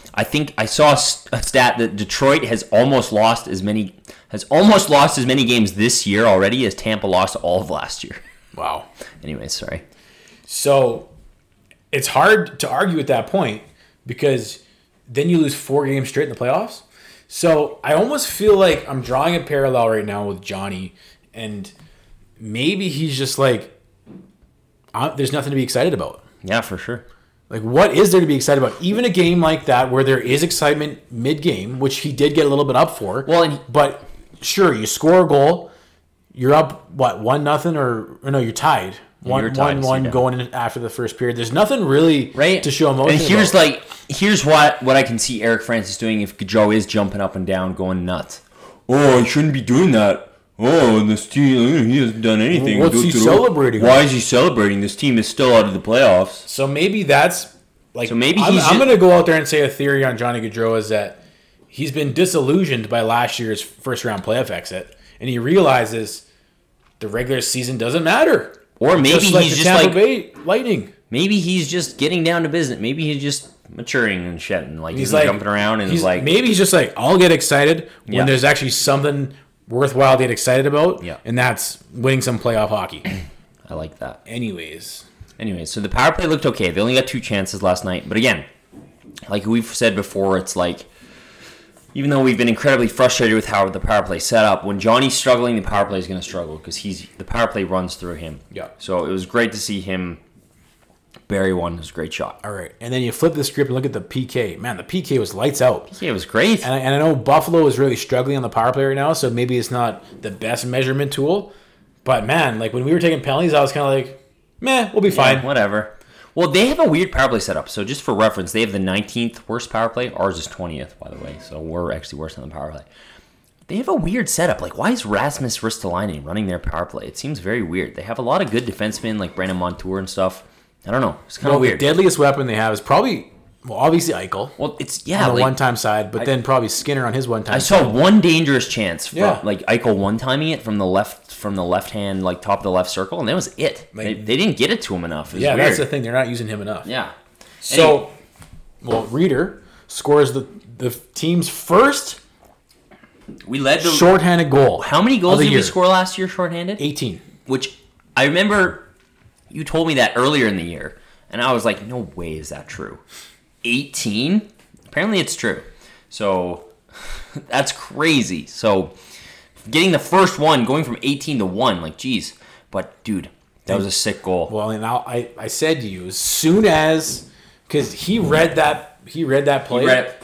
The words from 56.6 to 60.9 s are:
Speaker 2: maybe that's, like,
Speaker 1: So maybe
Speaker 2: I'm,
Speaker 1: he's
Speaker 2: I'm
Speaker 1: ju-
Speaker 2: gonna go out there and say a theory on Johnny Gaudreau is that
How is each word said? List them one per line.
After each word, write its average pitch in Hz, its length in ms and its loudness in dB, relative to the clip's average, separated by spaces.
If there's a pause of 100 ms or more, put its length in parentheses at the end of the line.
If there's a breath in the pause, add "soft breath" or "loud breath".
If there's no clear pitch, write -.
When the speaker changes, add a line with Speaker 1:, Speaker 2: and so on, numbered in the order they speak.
Speaker 2:
maybe 180 380 0
that's, 139 540 2 (360)
like, 120 140 -6
Speaker 1:
So 117 80 -4
maybe 143 240 2
Speaker 2:
I'm, 202 140 4
Speaker 1:
he's 180 100 4
Speaker 2:
I'm 160 120 6
Speaker 1:
ju- 233 40 4
Speaker 2:
gonna 262 180 6
go 180 140 8
out 175 140 6
there 165 100 4
and 151 100 0
say 151 180 0
a 143 60 2
theory 139 360 0
on 123 120 -2
Johnny 120 220 -2
Gaudreau 113 380 -2
is 104 120 -2
that 104 320 -4 (460 soft breath)